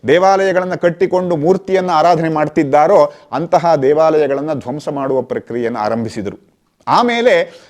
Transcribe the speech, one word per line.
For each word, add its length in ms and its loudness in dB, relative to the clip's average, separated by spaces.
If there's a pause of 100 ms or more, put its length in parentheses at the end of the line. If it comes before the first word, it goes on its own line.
ದೇವಾಲಯಗಳನ್ನ 680 2
ಕಟ್ಟಿಕೊಂಡು 640 -2
ಮೂರ್ತಿಯನ್ನ 580 0
ಆರಾಧನೆ 360 2
ಮಾಡ್ತಿದ್ದಾರೋ 840 2 (180)
ಅಂತಹ 440 0
ದೇವಾಲಯಗಳನ್ನ 800 0
ಧ್ವಂಸ 360 -10
ಮಾಡುವ 320 -4
ಪ್ರಕ್ರಿಯೆಯನ್ನು 580 -6
ಆರಂಭಿಸಿದರು. 680 -6 (420)
ಆಮೇಲೆ 800 0